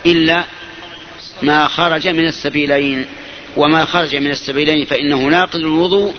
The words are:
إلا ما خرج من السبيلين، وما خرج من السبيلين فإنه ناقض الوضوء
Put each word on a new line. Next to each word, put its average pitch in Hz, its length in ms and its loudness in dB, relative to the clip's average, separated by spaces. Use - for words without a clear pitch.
إلا 170 380 4
ما 151 260 4
خرج 165 400 0
من 165 200 0
السبيلين، 143 800 0
وما 156 280 4
خرج 156 300 -2
من 143 160 0
السبيلين 143 540 0
فإنه 143 320 0
ناقض 165 420 2
الوضوء 175 600 2